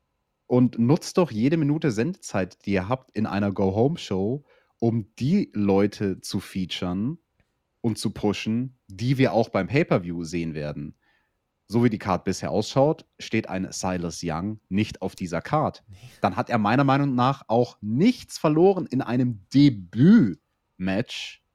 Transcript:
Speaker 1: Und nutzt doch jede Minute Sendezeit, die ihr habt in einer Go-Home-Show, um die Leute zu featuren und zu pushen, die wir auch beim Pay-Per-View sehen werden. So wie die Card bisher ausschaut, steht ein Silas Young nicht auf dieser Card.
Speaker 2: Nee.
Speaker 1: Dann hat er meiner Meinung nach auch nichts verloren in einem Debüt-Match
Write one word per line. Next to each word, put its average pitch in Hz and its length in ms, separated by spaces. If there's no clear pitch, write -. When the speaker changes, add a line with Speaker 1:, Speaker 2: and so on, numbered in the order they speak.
Speaker 1:
Und 123 320
nutzt 127 360
doch 180 140
jede 123 260
Minute 147 360
Sendezeit, 107 720
die 101 60
ihr 92 160
habt 127 240
in 110 140
einer 101 260
Go-Home-Show, 107 920
um 117 260
die 180 340
Leute 101 680
zu - 200
featuren 95 800
und 110 180
zu 110 120
pushen, 113 680
die 120 280
wir 123 160
auch 113 160
beim 95 200
Pay-Per-View 92 560
sehen 82 300
werden. 73 420
So 117 160
wie 127 40
die 107 100
Card 92 260
bisher 92 260
ausschaut, 135 560
steht - 300
ein 92 240
Silas 87 500
Young 87 460
nicht 104 320
auf 95 140
dieser 85 260
Card. 143 480
Speaker 2:
Nee. 95 80
Speaker 1:
Dann 95 160
hat 123 140
er 120 80
meiner 113 260
Meinung 139 300
nach 123 320
auch 120 340
nichts 131 560
verloren 170 480
in 131 160
einem 123 540
Debüt-Match 110 1900